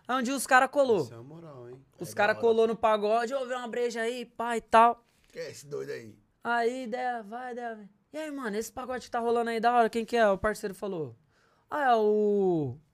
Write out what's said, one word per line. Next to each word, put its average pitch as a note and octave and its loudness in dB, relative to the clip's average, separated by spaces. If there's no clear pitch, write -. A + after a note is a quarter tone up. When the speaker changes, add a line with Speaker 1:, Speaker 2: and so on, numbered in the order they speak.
Speaker 1:
Aí C4 -2
um B3+ -2
dia B3+ -2
os C4 -6
cara C4 6
colou. C4 2
Speaker 2:
Isso A#2 -12
é A#2 -18
a A2+ -16
moral, C#3+ -18
hein? C3 -18
Speaker 1:
Os E3+ -10
Speaker 3:
É - -16
Speaker 1:
cara G#3 2
Speaker 3:
da G#3+ -10
hora. A3+ 4
Speaker 1:
colou A3+ 6
no A3+ -4
pagode, A3 2
"Ô, C4+ -4
vê B3 -8
uma B3 -8
breja A#3 -4
aí, A#3+ -4
pá A#3 -6
e A3 -6
tal." A#3 6
Speaker 3:
Quem - -12
é D3 -12
esse A#2+ -18
doido C#3 -8
aí? A#2 -12
Speaker 1:
Aí, A#3+ -2
ideia, B3 -6
vai, A#3+ -12
ideia, A#3 -10
vem. G#3 -18
"E C#4+ -12
aí, D#4 -8
mano, B3+ -6
esse A3+ -6
pagode B3+ -10
que - -20
tá A#3+ -4
rolando A#3 0
aí A3+ -4
da A#3 2
hora, A#3 4
quem A3+ -4
que A#3 -4
é?" A3+ 6
O G3 2
parceiro G#3 -4
falou. E3 -8
"Ah, C#4 2
é A#3 6
o G3+ 2